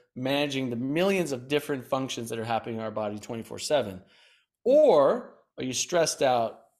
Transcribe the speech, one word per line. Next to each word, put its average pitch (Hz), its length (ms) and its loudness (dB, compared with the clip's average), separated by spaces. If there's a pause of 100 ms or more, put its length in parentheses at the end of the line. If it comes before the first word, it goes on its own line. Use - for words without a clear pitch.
(160)
managing 135 540 -2
the 120 60 -4
millions 160 540 0
of 127 160 -6
different 139 400 -2
functions 131 440 -4
that 117 100 -6
are 110 40 -6
happening 113 340 -4
in 113 40 -8
our 110 80 -6
body 107 300 -6
twenty-four 113 400 -10
seven. 107 420 -2 (640)
Or 233 720 4 (180)
are 135 80 -8
you 131 80 -4
stressed 160 480 0
out, 120 440 2 (160)